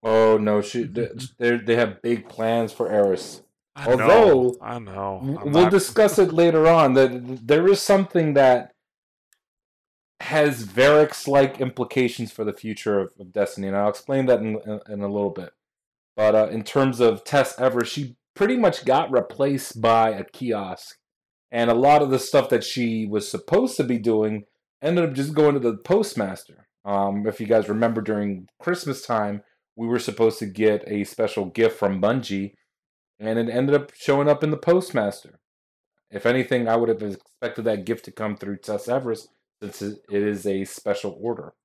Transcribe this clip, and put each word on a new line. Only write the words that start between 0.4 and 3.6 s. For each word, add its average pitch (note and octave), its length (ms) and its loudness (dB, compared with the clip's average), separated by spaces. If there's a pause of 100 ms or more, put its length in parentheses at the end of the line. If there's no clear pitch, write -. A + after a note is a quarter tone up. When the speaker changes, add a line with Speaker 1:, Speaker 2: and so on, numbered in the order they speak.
Speaker 1:
she, A2+ 260 -4
th-, A#2 480 -8
Speaker 2:
<laughs> - 40 -20
Speaker 1:
they, A#2+ 180 0
they A2+ 200 0
have G#2+ 260 -2
big A#2 260 -4
plans A2+ 460 -2
for G#2+ 160 -4
Eris. G2 500 0 (340)